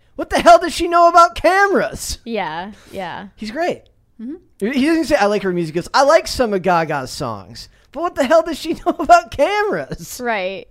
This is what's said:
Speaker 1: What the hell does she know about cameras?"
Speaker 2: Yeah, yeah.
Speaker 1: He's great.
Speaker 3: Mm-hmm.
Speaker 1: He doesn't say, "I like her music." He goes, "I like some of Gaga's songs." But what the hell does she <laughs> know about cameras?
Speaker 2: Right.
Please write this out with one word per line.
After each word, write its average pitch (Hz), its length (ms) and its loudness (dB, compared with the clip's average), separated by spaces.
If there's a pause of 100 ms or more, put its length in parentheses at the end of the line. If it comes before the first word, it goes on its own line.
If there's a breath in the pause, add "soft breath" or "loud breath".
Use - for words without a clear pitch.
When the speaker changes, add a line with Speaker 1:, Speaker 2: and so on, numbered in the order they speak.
(180)
Speaker 1:
What 302 120 -8
the 320 120 -2
hell 339 180 8
does 339 140 -4
she 339 160 -4
know 339 180 6
about 349 280 6
cameras?" 359 920 0
Speaker 2:
Yeah, 190 480 -8 (180)
yeah. 180 460 -12
Speaker 1:
He's 214 140 -12
great. 320 320 -6 (380)
Speaker 3:
Mm-hmm. 254 140 -12 (380)
Speaker 1:
He 262 120 0
doesn't 320 200 0
say, 220 100 2
"I 202 120 2
like 208 160 -2
her 190 100 -2
music." 165 220 -4
He 175 40 -2
goes, 170 140 -10
"I 254 100 4
like 320 240 4
some 233 260 -2
of 196 80 -2
Gaga's 156 480 -2
songs." 110 600 -12 (220)
But 277 100 -10
what 349 120 -6
the 311 100 -2
hell 320 200 4
does 330 160 -8
she 320 140 -6
<laughs> - 120 -10
know 349 140 0
about 339 320 4
cameras? 285 920 -4
Speaker 2:
Right. 196 480 -6